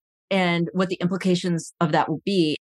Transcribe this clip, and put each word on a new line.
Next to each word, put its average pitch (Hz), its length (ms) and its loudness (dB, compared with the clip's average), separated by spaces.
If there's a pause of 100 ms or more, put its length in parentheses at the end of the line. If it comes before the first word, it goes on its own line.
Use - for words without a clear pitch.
(340)
and 175 400 2
what 180 160 0
the 185 60 -4
implications 180 840 -2
of 160 120 2
that 151 180 2
will 165 160 -4
be. 170 360 2